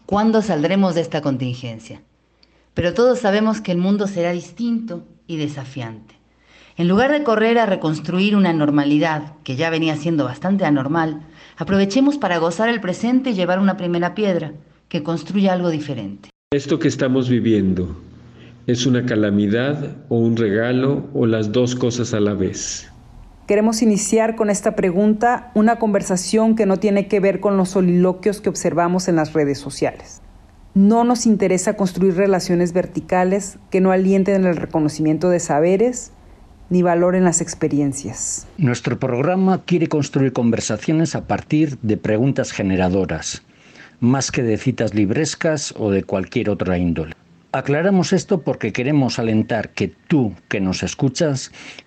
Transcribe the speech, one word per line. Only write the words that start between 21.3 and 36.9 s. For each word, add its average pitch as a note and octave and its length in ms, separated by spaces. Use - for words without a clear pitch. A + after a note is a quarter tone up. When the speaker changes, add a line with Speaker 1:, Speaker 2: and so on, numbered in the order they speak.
Speaker 2:
dos B2 240
cosas A#2+ 380
a A2 80
la G#2 140
vez? - 580
Speaker 3:
Queremos G#3+ 340
iniciar A3 560
con G#3+ 140
esta G3+ 260
pregunta G#3+ 800
una A3+ 240
conversación G#3+ 800
que A3 100
no F#3+ 100
tiene G3 320
que G3+ 120
ver F#3 200
con G3+ 160
los F#3 140
soliloquios F#3 720
que G3 80
observamos F3 580
en E3+ 80
las D#3 160
redes C#3+ 260
sociales. - 640
No A3 300
nos A#3+ 200
interesa F#3+ 500
construir F#3 420
relaciones F3+ 580
verticales F#3 840
que F#3+ 100
no F#3+ 120
alienten F#3+ 520
el F3 120
reconocimiento D#3 760
de F3 100
saberes F#3+ 720
ni F3+ 140
valoren F3+ 420